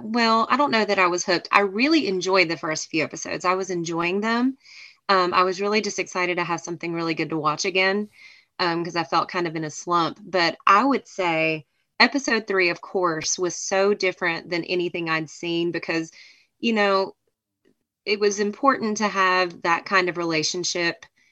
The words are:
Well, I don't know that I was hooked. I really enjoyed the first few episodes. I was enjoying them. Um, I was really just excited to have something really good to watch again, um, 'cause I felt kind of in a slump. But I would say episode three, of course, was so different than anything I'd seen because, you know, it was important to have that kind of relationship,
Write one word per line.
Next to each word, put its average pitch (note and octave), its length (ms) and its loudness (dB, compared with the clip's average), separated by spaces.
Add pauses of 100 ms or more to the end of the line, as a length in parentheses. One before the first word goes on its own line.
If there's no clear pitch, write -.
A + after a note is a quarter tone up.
Well, A3+ 480 2
I B3 80 2
don't C#4+ 140 2
know A3 140 4
that G3 140 2
I F#3 80 6
was F3 180 0
hooked. F3 260 0
I G3+ 100 6
really B3 460 2
enjoyed F#3 420 2
the E3 80 -4
first D#3 320 -6
few D#3 140 -2
episodes. D3+ 420 -6
I F3+ 100 2
was F#3+ 140 -4
enjoying E3+ 520 -2
them. A#3+ 360 0 (520)
Um, F3+ 240 2
I F#3 100 4
was F#3 180 -2
really G#3 200 0
just G3+ 180 -6
excited F3+ 380 -4
to F3 60 -2
have E3 180 -4
something E3+ 320 -8
really E3 200 -2
good D#3 160 -2
to D#3+ 80 -4
watch D3+ 280 -2
again, F#3+ 440 0 (500)
um, E3+ 240 -2
'cause E3 120 -8
I E3+ 80 -2
felt E3 260 0
kind F3 180 -2
of D#3+ 80 -6
in E3 100 -4
a D3+ 40 -8
slump. E3+ 540 -2
But E3+ 420 0
I G3+ 180 6
would C4 240 0
say D#3+ 580 -2 (340)
episode A#3 480 2
three, F#3 220 2
of E3+ 120 -4
course, E3+ 560 -2
was F3 180 -2
so G3 380 2
different F#3 560 -2
than E3 140 -2
anything F3 460 -2
I'd D#3+ 200 -2
seen E3+ 420 -2
because, E3 400 -4 (480)
you A3+ 140 0
know, G3 420 2 (880)
it G#3 140 0
was G3+ 200 2
important G#3+ 580 0
to G#3+ 100 0
have F#3 560 0
that E3+ 220 0
kind F#3 240 2
of E3+ 80 -6
relationship, E3+ 880 -2 (260)